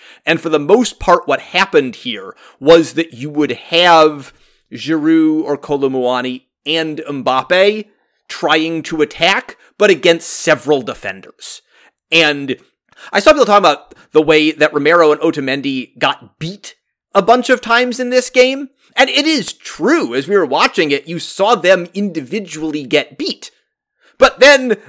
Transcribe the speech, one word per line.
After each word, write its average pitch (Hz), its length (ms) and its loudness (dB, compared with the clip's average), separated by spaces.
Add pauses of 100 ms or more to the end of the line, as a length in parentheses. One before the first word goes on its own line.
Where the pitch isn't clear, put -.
(260)
And 160 140 0
for 170 80 -6
the 156 100 2
most 190 400 0
part, 175 300 0
what 139 120 -2
happened 156 540 -2
here 98 400 -14 (240)
was 156 360 4
that 160 200 -6
you 131 160 -12
would 147 220 -2
have 160 800 2 (400)
Giroud 156 720 0
or 139 120 -4
Kolo 139 320 -2
Muani 127 580 -4 (200)
and 156 320 -4
Mbappe 156 880 0 (400)
trying 160 560 -2
to 160 180 -4
attack, 180 560 -2 (220)
but 208 120 4
against 170 380 0
several 143 540 -2
defenders. - 800 -14 (480)
And 147 460 0 (560)
I 208 80 0
saw 311 100 4
people 294 160 4
talking 202 180 4
about - 300 0 (160)
the 156 120 4
way 156 280 2
that 151 240 0
Romero 151 380 4
and 147 80 -4
Otamendi 139 800 -4
got 135 400 -4
beat 180 340 -14 (400)
a 196 80 4
bunch 240 260 2
of 247 120 0
times 240 400 -2
in 247 100 -6
this 254 180 0
game. 262 420 0 (260)
And 262 120 2
it 269 160 -2
is 311 280 -2
true, 180 640 -2
as 135 100 -4
we 196 100 0
were 185 80 2
watching 160 460 0
it, 139 160 -4
you 165 140 -10
saw 202 340 -2
them 180 400 2
individually 160 880 -8
get 139 340 -4
beat. - 360 -12 (640)
But 254 200 4
then 262 380 4 (120)